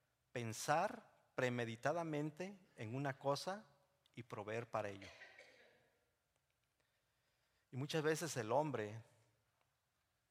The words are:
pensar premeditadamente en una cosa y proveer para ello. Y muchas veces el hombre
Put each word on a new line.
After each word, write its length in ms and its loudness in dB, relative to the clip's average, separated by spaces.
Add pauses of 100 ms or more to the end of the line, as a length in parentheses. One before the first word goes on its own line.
(340)
pensar 680 0 (340)
premeditadamente 1160 0 (220)
en 180 -6
una 240 0
cosa 480 0 (480)
y 100 -10
proveer 460 -4
para 200 2
ello. 180 -10 (2750)
Y 60 -6
muchas 260 0
veces 320 2
el 160 0
hombre 500 2 (1300)